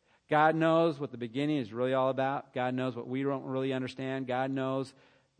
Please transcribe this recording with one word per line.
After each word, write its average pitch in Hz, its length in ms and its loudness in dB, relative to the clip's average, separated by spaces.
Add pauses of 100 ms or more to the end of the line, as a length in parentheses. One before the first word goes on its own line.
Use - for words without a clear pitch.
(280)
God 156 260 6
knows 160 460 4
what 143 100 -6
the 123 60 -14
beginning 131 400 -2
is 110 160 -4
really 127 220 0
all 131 160 2
about. 135 420 -2
God 127 220 -2
knows 127 200 -2
what 117 140 -10
we 131 140 -4
don't 139 220 -2
really 131 280 -2
understand. 131 540 -6
God 127 240 -2
knows 131 420 -2 (480)